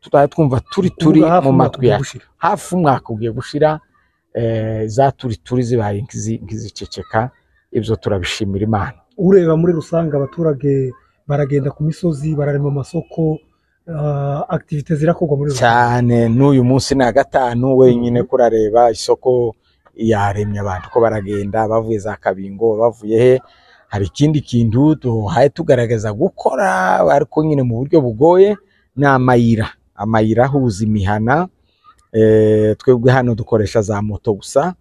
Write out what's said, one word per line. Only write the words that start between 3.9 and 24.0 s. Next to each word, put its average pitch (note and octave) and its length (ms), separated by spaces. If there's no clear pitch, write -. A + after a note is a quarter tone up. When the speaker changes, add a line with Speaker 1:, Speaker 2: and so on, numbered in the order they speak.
Speaker 1:
eh, A2 520
za C3 260
turi, A#2 240
turi B2+ 260
zibaye A2 400
nkizi-, A2+ 400
nkiziceceka. A2 880
Ibyo A2 240
turabishimira G2 720
Imana. A2 320
Speaker 2:
Ureba F3 380
muri E3+ 160
rusange, E3 440
abaturage C#3 760
baragenda C#3+ 420
ku - 140
misozi, D#3 500
bararema C#3+ 340
amasoko, D#3 720
ah, D3 600
activité D#3 500
zirakorwa D#3+ 400
muri C#3+ 120
rusange. B2+ 120
Speaker 1:
Cyane, A#2+ 560
n'uyu C3 380
munsi C3 320
ni B2+ 140
gatanu C3 680
wenyine A#2+ 440
Speaker 2:
Mhm. B2 60
Speaker 1:
kurareba A#2 640
isoko A#2+ 640
yaremye, G#2 680
abantu F#2 300
ko - 100
baragenda, G#2 680
bavuye A2+ 280
za G2+ 200
Kabingo, G2 580
bavuye A2 420
he. B2+ 160
Hari G2+ 160